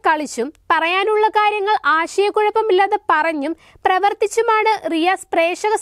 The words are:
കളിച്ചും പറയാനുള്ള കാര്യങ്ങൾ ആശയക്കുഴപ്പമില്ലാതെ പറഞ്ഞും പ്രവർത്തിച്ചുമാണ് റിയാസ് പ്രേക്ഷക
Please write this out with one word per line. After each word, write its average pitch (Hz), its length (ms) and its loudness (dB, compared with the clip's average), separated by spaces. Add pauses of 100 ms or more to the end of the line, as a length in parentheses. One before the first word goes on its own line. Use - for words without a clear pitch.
കളിച്ചും 302 460 -2 (180)
പറയാനുള്ള 381 560 2 (120)
കാര്യങ്ങൾ 415 380 0 (100)
ആശയക്കുഴപ്പമില്ലാതെ 403 1120 0 (120)
പറഞ്ഞും 320 460 -2 (300)
പ്രവർത്തിച്ചുമാണ് 427 880 0 (180)
റിയാസ് 349 400 -2
പ്രേക്ഷക 359 500 0